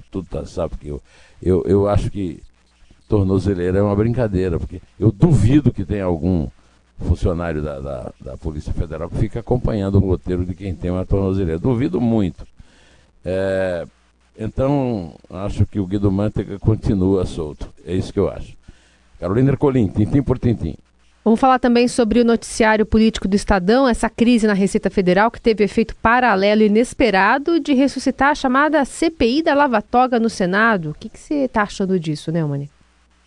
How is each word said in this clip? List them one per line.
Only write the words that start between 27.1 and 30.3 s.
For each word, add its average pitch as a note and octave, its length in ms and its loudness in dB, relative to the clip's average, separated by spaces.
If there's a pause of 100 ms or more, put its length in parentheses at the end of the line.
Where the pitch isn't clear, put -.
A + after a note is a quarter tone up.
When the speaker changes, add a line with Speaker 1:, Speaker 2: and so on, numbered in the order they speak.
Speaker 2:
de C#4 140 0
ressuscitar C4 560 0
a D4+ 60 0
chamada C#4+ 500 2
C - 240 -2
P C4 280 0
I D#4+ 60 0
da D#4+ 100 2
Lava C#4 280 2
Toga B3 380 2
no A3+ 100 0
Senado. G3 640 0